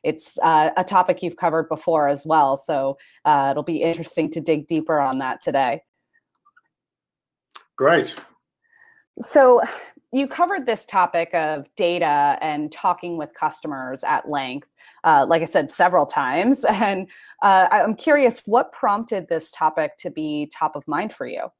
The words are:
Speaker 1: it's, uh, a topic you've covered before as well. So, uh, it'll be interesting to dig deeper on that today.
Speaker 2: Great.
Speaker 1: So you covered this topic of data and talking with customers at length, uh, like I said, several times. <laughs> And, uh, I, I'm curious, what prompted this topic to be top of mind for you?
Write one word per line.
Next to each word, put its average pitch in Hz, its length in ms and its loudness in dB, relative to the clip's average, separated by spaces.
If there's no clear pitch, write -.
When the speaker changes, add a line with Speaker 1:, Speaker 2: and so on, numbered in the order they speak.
Speaker 1:
it's, - 400 -4
uh, 160 340 4
a 185 60 0
topic 180 400 0
you've 170 140 -6
covered 160 320 -2
before 151 400 0
as 143 180 -4
well. 147 300 2
So, 139 420 -4
uh, 143 280 4
it'll 143 100 -4
be 160 200 -4
interesting 160 500 -2
to 165 80 -6
dig 156 260 -2
deeper 156 340 -2
on 131 180 -2
that 131 240 -6
today. 135 380 -2
Speaker 2:
Great. 156 400 2
Speaker 1:
So 254 400 6
you 269 140 0
covered 349 400 -2
this 220 180 -4
topic 175 500 0
of 156 420 -2
data 156 640 2
and 151 300 -4
talking 175 460 -4
with 151 180 -10
customers 135 680 -8
at - 240 -2
length, 135 400 -6
uh, 165 240 6
like 165 140 2
I 170 40 -4
said, 151 240 0
several 175 360 2
times. 160 640 0
<laughs> 214 60 2
And, 196 320 -2
uh, 190 280 6
I, 208 120 4
I'm 214 120 0
curious, 277 500 2
what 233 280 2
prompted 208 560 -2
this 160 220 -4
topic 156 480 -2
to 175 120 -10
be 151 440 -6
top 156 220 -6
of 143 100 -14
mind 175 260 -4
for - 140 -10
you? - 220 -8